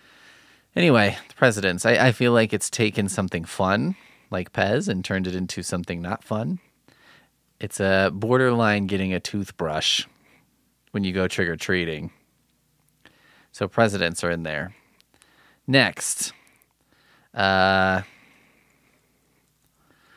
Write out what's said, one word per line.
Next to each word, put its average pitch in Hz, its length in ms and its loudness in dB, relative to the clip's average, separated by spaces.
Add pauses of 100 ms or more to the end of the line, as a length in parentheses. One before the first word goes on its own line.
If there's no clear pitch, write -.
(760)
Anyway, 120 400 4 (140)
the - 60 -20
presidents. 98 500 2
I, 117 220 6
I 127 40 6
feel 120 220 2
like 113 200 4
it's - 160 -4
taken 107 380 -2
something 90 380 -4
fun, 107 500 0 (360)
like 92 220 -6
Pez, 110 360 0
and 92 160 -4
turned 95 220 -2
it 92 80 -6
into 92 260 -6
something 87 400 -6
not 90 220 -8
fun. 127 360 -6 (1000)
It's - 200 -10
a 95 340 2
borderline 113 760 2
getting 95 260 -2
a 90 60 -2
toothbrush - 840 -4 (840)
when 101 120 -4
you 92 100 -2
go 92 140 0
trick-or-treating. 85 840 -4 (1400)
So - 160 -4
presidents 95 560 0
are 87 80 0
in 85 120 -4
there. 80 300 -8 (920)
Next, - 680 0 (1000)
uh, 95 680 2 (2250)